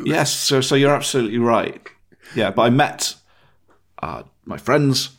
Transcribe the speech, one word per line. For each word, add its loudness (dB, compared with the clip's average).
Yes, 0
so, 0
so 0
you're 4
absolutely -2
right. 0
Yeah, 0
but 0
I 4
met, 0
uh, -10
my -12
friends 0